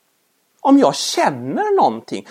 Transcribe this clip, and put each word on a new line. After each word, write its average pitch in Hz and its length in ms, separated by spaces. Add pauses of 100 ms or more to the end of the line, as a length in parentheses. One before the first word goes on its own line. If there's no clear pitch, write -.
(600)
Om 277 180
jag 156 160
känner 240 840
någonting, 113 540